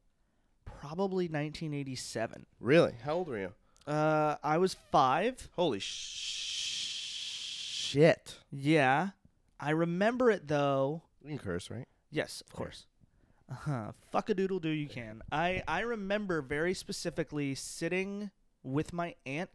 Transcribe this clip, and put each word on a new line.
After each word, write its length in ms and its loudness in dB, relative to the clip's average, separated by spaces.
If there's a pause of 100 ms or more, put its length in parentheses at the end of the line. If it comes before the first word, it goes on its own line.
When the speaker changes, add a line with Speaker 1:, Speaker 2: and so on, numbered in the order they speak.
(640)
Speaker 1:
probably 640 -2
nineteen 480 -2
eighty-seven. 720 -4 (140)
Speaker 2:
Really? 320 8 (100)
How 120 -2
old 120 -2
were 120 -4
you? 140 -4 (400)
Speaker 1:
Uh, 520 2
I 140 2
was 180 4 (160)
five. 640 4
Speaker 2:
Holy 240 2
sh-, 2000 -6
shit. 480 4 (140)
Speaker 1:
Yeah. 600 4 (500)
I 100 -2
remember 600 4
it, 180 0
though. 540 2 (220)
Speaker 2:
You 60 -14
can 80 -6
curse, 320 -4
right? 180 -10 (220)
Speaker 1:
Yes, 320 -6
of 120 -20
Speaker 2:
Okay. 100 -6
Speaker 1:
course. 220 -14 (640)
Uh-huh. 420 -6 (200)
Fuck 180 0
a 40 4
doodle 260 0
do 80 -2
you 200 -2
can. 340 -10 (100)
I, 340 0
I 140 0
remember 640 -2
very 320 0
specifically 800 -4
sitting 760 -4 (320)
with 300 -2
my 220 -4 (120)
Aunt 280 -4